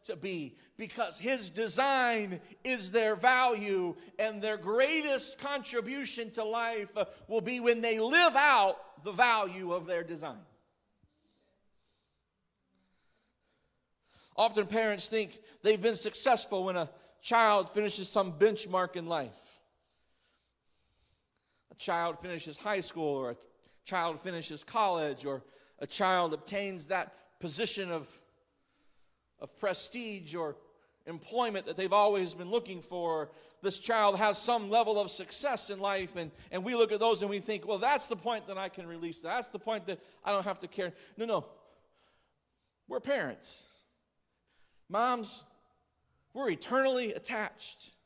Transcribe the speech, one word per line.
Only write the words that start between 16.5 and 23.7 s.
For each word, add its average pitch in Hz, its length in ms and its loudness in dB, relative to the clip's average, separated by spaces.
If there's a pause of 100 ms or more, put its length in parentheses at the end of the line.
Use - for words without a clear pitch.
when 185 120 -2
a 165 140 -2 (320)
child 214 480 4
finishes 202 380 -2
some 190 240 0
benchmark 185 640 2
in 170 100 -8
life. 147 540 -6 (2000)
A - 60 -20
child 170 420 -2
finishes 160 400 -10
high 208 220 -2
school, 151 360 -4
or 127 140 -4
a 120 60 -8 (480)